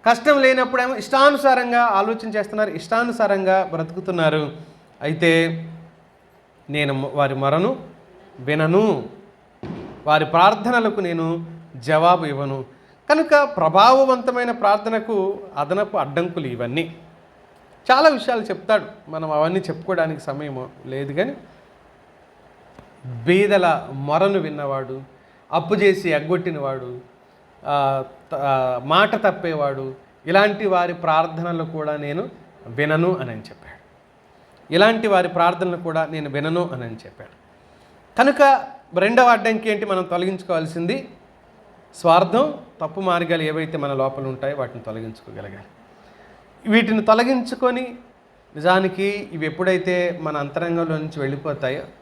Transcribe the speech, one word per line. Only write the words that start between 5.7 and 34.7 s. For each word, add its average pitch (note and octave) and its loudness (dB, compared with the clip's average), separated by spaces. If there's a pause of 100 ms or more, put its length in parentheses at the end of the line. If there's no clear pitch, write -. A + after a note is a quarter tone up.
నేను C#3+ 0
మ-, C3+ -4
వారి C#3 0
మొరను D#3 0 (540)
వినను, D#3 0 (1000)
వారి D#3 4
ప్రార్థనలకు G#3 2
నేను E3 -4 (300)
జవాబు D#3+ 2
ఇవ్వను. C3+ -6 (460)
కనుక D4+ 4
ప్రభావవంతమైన B3 4
ప్రార్థనకు G#3+ -2 (160)
అదనపు G3 -4
అడ్డంకులు E3 -4
ఇవన్నీ. B2+ -6 (960)
చాలా C#4+ 8
విషయాలు B3 0
చెప్తాడు, G#3+ -2 (240)
మనం D#3 -8
అవన్నీ D#3+ 2
చెప్పుకోవడానికి D#3+ -4
సమయం C3+ -10 (160)
లేదు. C#3 -8
కానీ A3 -4 (1900)
బీదల F3+ 2
మొరను D#3+ 0
విన్నవాడు, C3+ -6 (500)
అప్పు E3+ 0
చేసి F#3 2
ఎగ్గొట్టినవాడు, D3 -4 (680)
ఆ, C#3 0 (280)
త-, - -6
ఆ, C3 0
మాట G3 4
తప్పేవాడు, D3 -2 (320)
ఇలాంటి G3+ 2
వారి F3 0
ప్రార్థనలు E3 -2
కూడా D3+ -6
నేను D3 -6 (360)
వినను D#3 0
అని B2 -8
అని A2 -12
చెప్పాడు. - -20 (1080)